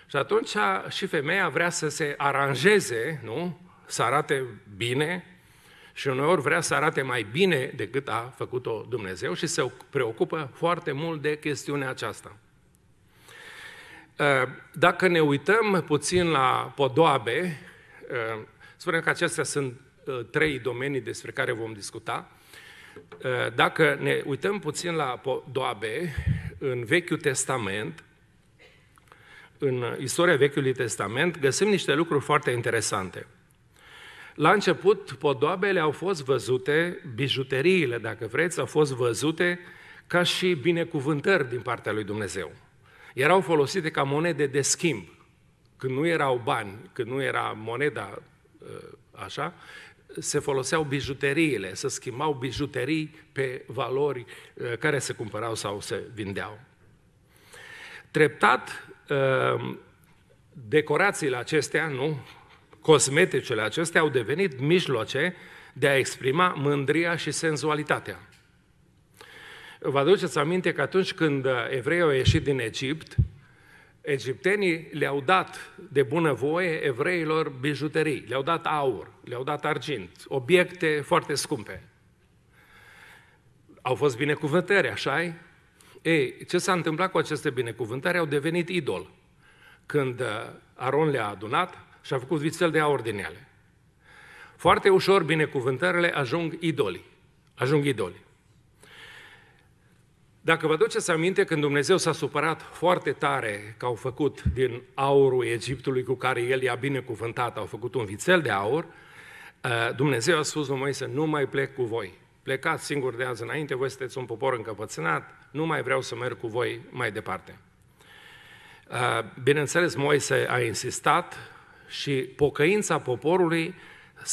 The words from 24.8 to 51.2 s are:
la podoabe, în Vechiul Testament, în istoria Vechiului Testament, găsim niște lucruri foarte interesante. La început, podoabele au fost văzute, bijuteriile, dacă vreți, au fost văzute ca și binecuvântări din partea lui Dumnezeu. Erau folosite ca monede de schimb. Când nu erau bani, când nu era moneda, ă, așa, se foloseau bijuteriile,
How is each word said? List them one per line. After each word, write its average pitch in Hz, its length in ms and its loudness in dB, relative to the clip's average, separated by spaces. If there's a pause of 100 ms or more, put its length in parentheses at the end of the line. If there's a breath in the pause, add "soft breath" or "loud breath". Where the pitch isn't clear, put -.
la 156 80 -2
podoabe, 127 1120 -4 (420 loud breath)
în 127 260 -4
Vechiul 165 340 0
Testament, 131 840 -4 (1500 loud breath)
în 123 420 -2
istoria 170 360 4
Vechiului 135 380 4
Testament, 123 680 -2
găsim 139 280 2
niște 175 260 2
lucruri 151 300 2
foarte 147 280 2
interesante. 113 760 -2 (1080 loud breath)
La 156 140 6
început, 190 600 4
podoabele 165 680 2
au 156 120 2
fost 170 320 -4
văzute, 147 800 0 (140)
bijuteriile, 135 840 2
dacă 110 300 -8
vreți, 156 320 0
au 135 60 0
fost 147 280 2
văzute 151 680 0 (480 loud breath)
ca 175 160 2
și 180 300 2
binecuvântări 160 960 2
din 120 120 -6
partea 117 300 -4
lui 107 120 -2
Dumnezeu. 95 480 -6 (640 loud breath)
Erau 160 280 4
folosite 156 500 2
ca 143 120 0
monede 147 420 0
de 135 160 0
schimb. 127 460 0 (720)
Când 131 200 -4
nu 156 100 0
erau 143 360 2
bani, 110 500 -4
când 113 160 -4
nu 135 120 -4
era 120 340 -2
moneda, 113 680 -4 (400)
ă, - 360 -16 (140)
așa, 139 420 -8 (640 loud breath)
se 156 200 -2
foloseau 135 440 0
bijuteriile, 135 880 0